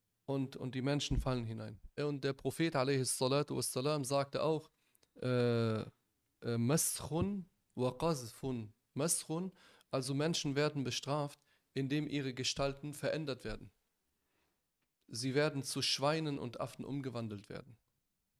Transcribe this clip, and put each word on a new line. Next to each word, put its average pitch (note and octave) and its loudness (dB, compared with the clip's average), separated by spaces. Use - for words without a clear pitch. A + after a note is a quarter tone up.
und, C3+ -2
und B2+ -6
die B2+ -2
Menschen C#3 2
fallen B2+ 0
hinein. A2 -8
Und C#3+ -2
der C#3 2
Prophet D#3+ 0
alaihi C3 4
salatu C3+ 2
wassalam C3+ 0
sagte C#3 0
auch, D#3 2
äh, A#2 4
äh, - -8
"Maschun E3 0
wa B2 2
qazfun." B2+ -2
Maschun, E3+ 0
also C3+ 0
Menschen D3 2
werden D3 2
bestraft, C#3+ -2
indem C3+ 0
ihre C3+ -2
Gestalten C#3 -2
verändert C#3 -2
werden. G#2+ -8
Sie B2 -4
werden D3 2
zu - -4
Schweinen D3 2
und A2+ -6
Affen - -6
umgewandelt A#2 -6
werden. F#2+ -12